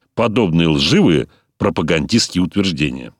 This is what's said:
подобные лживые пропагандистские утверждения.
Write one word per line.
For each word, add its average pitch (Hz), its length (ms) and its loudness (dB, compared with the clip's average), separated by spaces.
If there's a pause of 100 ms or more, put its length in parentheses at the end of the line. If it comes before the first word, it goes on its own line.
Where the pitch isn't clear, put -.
(140)
подобные 101 540 2
лживые 78 600 2 (280)
пропагандистские 90 880 -2
утверждения. 76 760 -4